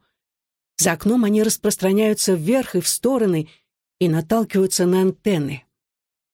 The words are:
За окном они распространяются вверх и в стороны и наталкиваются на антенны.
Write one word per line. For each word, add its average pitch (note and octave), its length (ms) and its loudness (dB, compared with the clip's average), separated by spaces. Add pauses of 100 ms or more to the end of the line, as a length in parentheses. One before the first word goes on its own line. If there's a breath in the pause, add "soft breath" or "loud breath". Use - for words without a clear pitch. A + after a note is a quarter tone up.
(760)
За F#3 140 0
окном A3 320 0
они G#3+ 200 2
распространяются G#3 880 0
вверх F#3 420 -2
и F3 60 0
в - 60 -6
стороны G#3+ 600 0 (520 loud breath)
и F3+ 100 2
наталкиваются F#3+ 760 0
на F#3 160 2
антенны. E3+ 600 -2 (720)